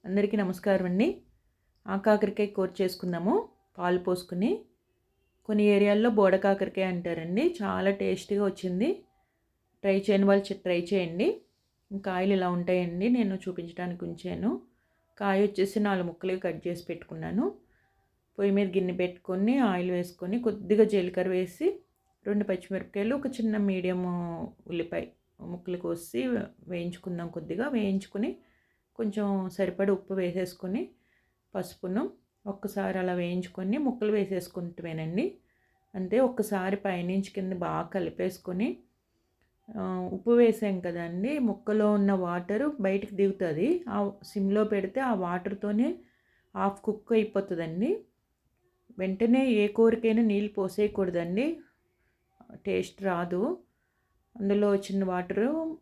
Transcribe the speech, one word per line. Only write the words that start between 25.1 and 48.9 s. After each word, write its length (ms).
ముక్కలు 360
కోసి 500
వేయించుకుందాం. 600
కొద్దిగా 400
వేయించుకుని 680
కొంచెం 540
సరిపడా 440
ఉప్పు 200
వేసేసుకొని 760
పసుపును 540
ఒక్కసారి 540
అలా 140
వేయించుకొని 640
ముక్కలు 340
వేసేసుకుంటమేనండి. 1200
అంతే, 240
ఒక్కసారి 560
పైనుంచి 600
కింద 180
బాగా 340
కలిపేసుకొని, 920
ఆ, 360
ఉప్పు 180
వేసాం 480
కదండి, 600
ముక్కలో 540
ఉన్న 180
వాటర్ 720
బయటికి 340
దిగుతుంది. 760
ఆ 220
సిమ్లో 400
పెడితే 380
ఆ 120
వాటర్తోనే 840
హాఫ్ 260
కుక్ 320
అయిపోతుందండి. 880